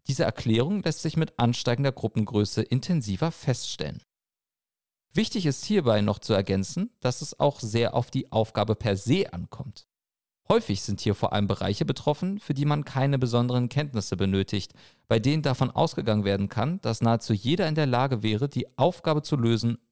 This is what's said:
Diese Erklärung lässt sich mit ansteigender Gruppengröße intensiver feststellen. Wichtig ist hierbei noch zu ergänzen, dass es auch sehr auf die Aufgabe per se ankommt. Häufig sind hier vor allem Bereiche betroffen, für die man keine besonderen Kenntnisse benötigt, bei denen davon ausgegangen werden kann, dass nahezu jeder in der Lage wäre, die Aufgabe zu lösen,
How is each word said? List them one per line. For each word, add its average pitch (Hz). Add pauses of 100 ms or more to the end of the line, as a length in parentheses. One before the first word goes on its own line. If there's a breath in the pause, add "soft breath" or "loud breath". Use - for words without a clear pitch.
Diese 143
Erklärung 120
lässt -
sich 160
mit 160
ansteigender 120
Gruppengröße 107
intensiver 131
feststellen. - (1080)
Wichtig 208
ist 139
hierbei 127
noch 104
zu -
ergänzen, 98
dass -
es -
auch 143
sehr 117
auf 123
die -
Aufgabe 110
per 104
se 127
ankommt. - (600)
Häufig 208
sind 101
hier 104
vor -
allem 104
Bereiche 95
betroffen, 185
für -
die 139
man 147
keine 135
besonderen 123
Kenntnisse 127
benötigt, 98 (340 soft breath)
bei 113
denen 143
davon 131
ausgegangen 107
werden 98
kann, 156
dass 117
nahezu 117
jeder 156
in 151
der 156
Lage 123
wäre, 110
die -
Aufgabe 151
zu -
lösen, 117 (140)